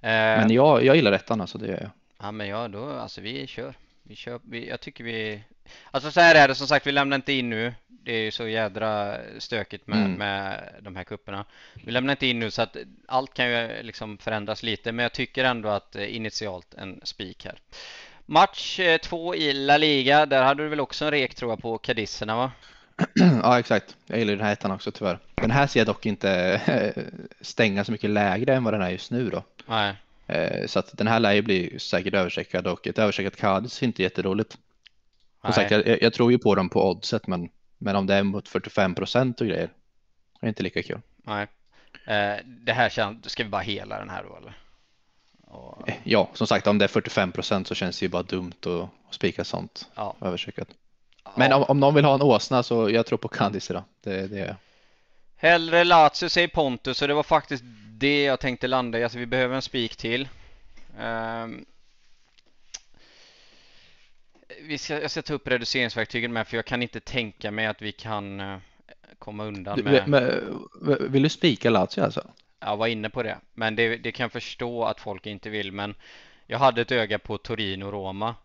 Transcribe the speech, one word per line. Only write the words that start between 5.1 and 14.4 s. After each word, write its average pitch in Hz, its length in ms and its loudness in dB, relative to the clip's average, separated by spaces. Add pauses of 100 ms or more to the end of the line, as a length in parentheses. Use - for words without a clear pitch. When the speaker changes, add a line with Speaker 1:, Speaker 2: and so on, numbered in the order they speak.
Speaker 1:
alltså, 139 200 -4
så 180 80 2
här 170 160 10
är 147 120 10
det, 135 80 2
som 135 120 -6
sagt, 139 200 2
vi 139 40 0
lämnar 139 240 2
inte 139 180 -2
in 127 160 -2
nu. 117 240 -4 (140)
Det - 260 -12
är 113 80 0
ju 110 100 -2
så 117 160 -6
jädra 107 720 -2 (200)
stökigt 104 500 -8
med, 107 100 -2
Speaker 2:
Mm. 101 140 2
Speaker 1:
med 98 720 -6
de 101 140 -16
här 92 80 -10
kupperna. 101 420 -12 (400)
Vi 113 60 -10
lämnar 127 220 0
inte 135 140 -2
in 120 120 0
nu, 113 120 -2
så - 100 -2
att - 160 -2 (300)
allt 131 260 -2
kan 123 160 0
ju, 117 340 -4
liksom, 110 340 -12
förändras 107 460 -6